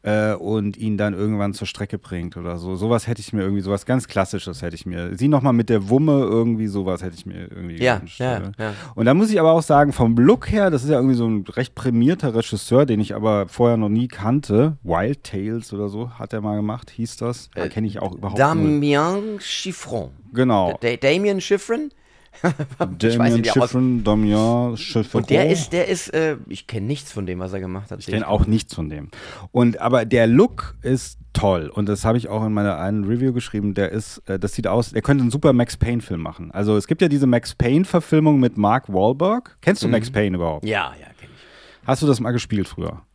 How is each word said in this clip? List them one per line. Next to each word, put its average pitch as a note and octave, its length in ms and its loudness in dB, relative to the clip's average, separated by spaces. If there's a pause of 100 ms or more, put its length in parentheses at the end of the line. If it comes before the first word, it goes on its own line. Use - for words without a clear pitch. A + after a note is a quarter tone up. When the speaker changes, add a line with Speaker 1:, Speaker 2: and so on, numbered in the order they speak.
Speaker 1:
äh, G#2+ 300 0
und G2+ 440 -2
ihn G#2+ 200 -2
dann G#2 160 0
irgendwann G2+ 400 -2
zur G2+ 140 -8
Strecke - 320 -8
bringt F2 360 -8
oder F2 220 -8
so. F#2 180 -6
Sowas A2 300 0
hätte A2+ 160 -4
ich - 120 -10
mir G#2 100 0
irgendwie, G2 180 -2
sowas G2 240 -2
ganz B2 220 0
Klassisches F#2 560 -4
hätte E2+ 120 -6
ich - 120 -14
mir. F2 280 -8
Sie C3+ 120 0
nochmal C#3 260 4
mit A#2 160 2
der G2+ 200 2
Wumme, C#3 320 4
irgendwie A2+ 440 0
sowas F#2+ 380 -4
hätte F2 120 -8
ich - 120 -16
mir F2+ 240 -12
irgendwie F2 320 -12
Speaker 2:
Ja, A#2+ 140 2
Speaker 1:
gewünscht, - 220 -14
Speaker 2:
ja, B2 200 -2
Speaker 1:
ja. F#2+ 180 -8
Speaker 2:
ja. G#2+ 160 -6 (220)
Speaker 1:
Und A2+ 100 0
da B2+ 80 6
muss G#3+ 160 4
ich G3+ 100 2
aber D#3+ 120 6
auch E3 100 6
sagen, D3 320 4
vom A#2 240 2
Look F3+ 320 6
her, G3+ 220 2
das C3 120 0
ist D3 60 -4
ja D3+ 60 4
irgendwie B2+ 220 2
so A#2 120 0
ein G#2 200 -2
recht - 260 -6
prämierter B2 580 2
Regisseur, A#2 540 2
den G#2+ 120 0
ich G2+ 140 -4
aber G#2 340 0
vorher A#2+ 300 2
noch G#2+ 120 0
nie A#2 180 2
kannte. B2+ 760 0
Wild F#2+ 420 -2
Tales A2 480 -6
oder G2+ 160 -6
so A2 300 -8
hat A2 160 -12
er G#2+ 80 -6
mal G#2 140 -4
gemacht, G#2+ 340 -6
hieß - 280 -10
das. A#2+ 360 -8
Da E2+ 120 -6
Speaker 2:
Äh, D2+ 40 -6
Speaker 1:
kenn A2 160 -4
ich G#2 140 -6
auch F#2 160 -4
überhaupt G#2 240 -6
null. C#3 80 6
Speaker 2:
Damien D#3+ 920 2
Chiffron. A#2 720 -8 (240)
Speaker 1:
Genau. A2 480 2
Speaker 2:
Da-, A#2+ 160 0
Damien F#3+ 440 2
Chiffron? A#3 540 -2
<laughs> - 40 -20 (420)
Ich E3+ 60 0 (320)
weiß A2 380 0
Speaker 1:
Damien A#2 240 4
Speaker 2:
nicht, - 20 -2
wie A2+ 60 2
er B2+ 140 4
aus- B2 80 0
Speaker 1:
Chiffron, B2+ 340 0
Damien A2 720 2
Chiffron. - 440 -2
Speaker 2:
Und - 80 -6
der D#3+ 200 4
ist, E3 240 -2
der F3+ 160 0
ist, - 240 -4
äh, D#3 240 0 (100)
ich - 180 -14
kenn G#2+ 220 -6
nichts C#3 240 -6
von G2 140 -8
dem, F2+ 140 -6
was F#2 120 -8
er F#2+ 80 -8
gemacht F#2 320 -10
hat. F#2+ 80 -12
Speaker 1:
Ich - 60 -16
kenn A2 180 -4
auch G#2 240 2
nichts A2 260 -2
von D#2 160 -6
dem. D2+ 200 -12 (420)
Und, A#2+ 300 2
aber A#2+ 240 2
der A2+ 220 4
Look D3+ 540 2
ist - 380 -4 (140)
toll. F2+ 340 2
Und G#2 220 -2
das G#2 160 -2
hab A2+ 100 4
ich A#2 140 -2
auch A2 160 -4
in A2 80 -2
meiner G2+ 260 0
einen G2+ 240 -2
Review A#2+ 300 0
geschrieben. G#2 400 -2
Der G2 180 0
ist, - 280 -8 (100)
äh, F#2+ 100 -4
das G2 140 -4
sieht - 120 -4
aus, A#2 260 0
der A2 100 -2
könnte C#3 220 2
einen A#2 80 2
super C#3+ 200 4
Max B2 240 2
Payne-Film A#2 460 -2
machen. D#2+ 300 -10
Also G#2 260 0
es G2 100 -2
gibt D#3+ 140 0
ja F3 80 4
diese C#3 180 2
Max A#2+ 260 2
Payne-Verfilmung D3+ 840 2
mit B2 180 2
Mark G#2+ 300 2
Wahlberg. C3+ 720 0
Kennst G3 240 0
du - 40 0
Speaker 2:
Mhm. A#2 40 2
Speaker 1:
Max A#2 180 0
Payne G#2 280 0
überhaupt? D#2+ 280 -4
Speaker 2:
Ja, G2 320 -2
ja, - 100 -20 (120)
kenn - 160 -20
ich. - 520 -20
Speaker 1:
Hast C3 140 0
du D3+ 60 2
das B2 140 2
mal A#2 100 -2
gespielt A2 380 -2
früher? D#2+ 320 -10 (140)